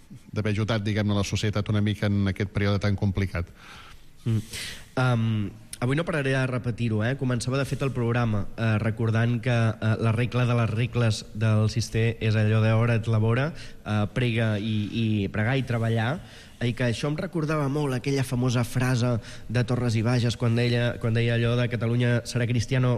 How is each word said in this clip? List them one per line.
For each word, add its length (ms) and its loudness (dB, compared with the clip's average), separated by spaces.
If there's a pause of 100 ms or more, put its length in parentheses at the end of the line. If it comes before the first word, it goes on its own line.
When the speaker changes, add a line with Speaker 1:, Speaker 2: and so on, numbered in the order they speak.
(300)
Speaker 1:
d'haver 240 -2
ajudat, 320 0
diguem-ne, 320 0
la 80 2
societat 480 -2
una 80 2
mica 240 0
en 240 2
aquest 240 -4
període 240 2
tan 180 0
complicat. 540 -2 (760)
Speaker 2:
Mm. 200 0 (640)
Em, 180 2 (560)
avui 160 0
no 80 -2
pararé 320 0
de 80 0
repetir-ho, 580 -2
eh? 140 0
Començava, 400 -2
de 80 0
fet, 160 -4
el 160 -2
programa, 480 0 (100)
eh, 220 2
recordant 640 0
que, 80 -2
eh, 560 2
la 80 4
regla 320 0
de 80 2
les 160 2
regles 640 0
del 400 2
cister 480 0
és 160 2
allò 240 4
de 160 4
«ora 240 2
et 80 -2
labora», 480 2
eh, 560 -4
prega 460 0
i, 180 -2 (160)
i 400 2
pregar 240 0
i 80 -2
treballar, 540 0 (440)
i 80 0
que 140 -2
això 260 -2
em 80 -4
recordava 480 -2
molt 240 0
aquella 320 0
famosa 400 0
frase 540 0 (340)
de 160 2
Torres 320 0
i 60 2
Bages 340 2
quan 160 2
deia, 400 2
quan 160 -2
deia 240 2
allò 240 2
de 80 2
«Catalunya 560 2
serà 240 -2
cristiana 500 2